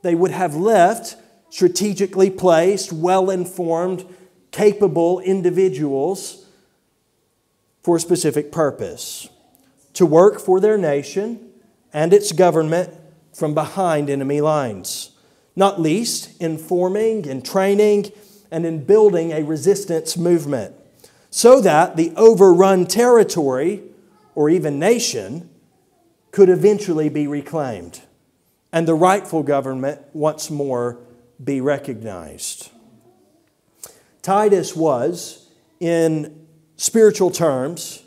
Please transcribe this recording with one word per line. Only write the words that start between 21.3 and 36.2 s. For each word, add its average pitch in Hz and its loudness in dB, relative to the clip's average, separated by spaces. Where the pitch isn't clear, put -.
so 254 6
that 175 2
the 165 -2
overrun 190 6
territory, 185 2
or 151 0
even 156 0
nation, 165 -2
could 196 6
eventually 180 0
be 147 -4
reclaimed 139 -8
and 165 -2
the 165 0
rightful 185 0
government 139 -4
once 151 -6
more 123 -6
be 135 -6
recognized. 110 -10
Titus 202 0
was, 160 -4
in 165 -2